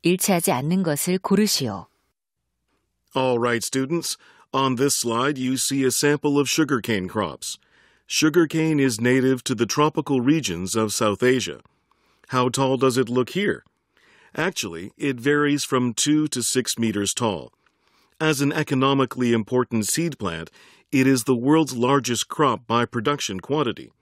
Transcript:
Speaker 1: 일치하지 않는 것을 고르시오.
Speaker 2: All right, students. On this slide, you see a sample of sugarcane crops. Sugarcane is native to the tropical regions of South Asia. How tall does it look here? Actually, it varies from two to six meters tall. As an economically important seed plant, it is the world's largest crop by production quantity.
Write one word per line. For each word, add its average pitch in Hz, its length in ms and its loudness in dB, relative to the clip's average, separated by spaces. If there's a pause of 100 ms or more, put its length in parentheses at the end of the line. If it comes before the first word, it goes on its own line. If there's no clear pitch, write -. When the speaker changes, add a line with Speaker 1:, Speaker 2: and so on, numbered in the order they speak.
Speaker 1:
일치하지 180 500 2
않는 151 300 0
것을 175 380 -2
고르시오. 147 680 0 (1300)
Speaker 2:
All 131 220 2
right, 120 260 0
students. 139 540 -4 (340)
On 131 240 0
this 135 200 0
slide, 127 420 -2
you 127 180 -2
see 135 300 -2
a 123 60 2
sample 143 480 2
of 135 100 0
sugarcane 117 580 0
crops. 87 520 -6 (480)
Sugarcane 160 720 2
is 123 200 2
native 127 440 2
to 131 100 -4
the 110 140 0
tropical 147 520 0
regions 117 560 0
of 110 160 0
South 104 300 0
Asia. 120 380 0 (680)
How 127 200 2
tall 135 260 0
does 127 220 2
it 131 100 2
look 123 300 -2
here? 196 260 -4 (720)
Actually, 104 640 -6
it 135 240 -4
varies 143 420 2
from 123 300 -2
two 151 360 2
to 123 120 -4
six - 380 -2
meters 107 340 -2
tall. 90 400 -4 (680)
As 151 220 2
an 143 100 2
economically 135 800 0
important 117 540 0
seed 160 320 -2
plant, 82 320 -6 (420)
it 131 140 4
is 131 200 2
the 127 120 2
world's 135 400 2
largest 123 520 0
crop 131 360 0
by 117 200 2
production 113 560 -4
quantity. 139 500 -4 (100)